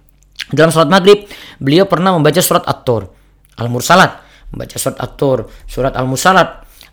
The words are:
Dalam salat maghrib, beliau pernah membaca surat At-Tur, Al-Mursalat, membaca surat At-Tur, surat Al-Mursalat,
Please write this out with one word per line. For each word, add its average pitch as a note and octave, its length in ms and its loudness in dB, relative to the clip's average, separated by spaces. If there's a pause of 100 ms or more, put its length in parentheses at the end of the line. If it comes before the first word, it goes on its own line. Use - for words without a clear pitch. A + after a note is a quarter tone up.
(480)
Dalam D#3 240 2
salat D#3+ 160 2
maghrib, G3 400 4 (320)
beliau D#3+ 320 0
pernah F3+ 240 0
membaca D#3 240 2
surat E3+ 240 -2
At-Tur, G#2+ 480 -4 (480)
Al-Mursalat, A#2+ 520 0 (440)
membaca - 240 -12
surat C3 200 -6
At-Tur, C3 520 -4 (160)
surat B2+ 280 -6
Al-Mursalat, C3+ 680 0 (280)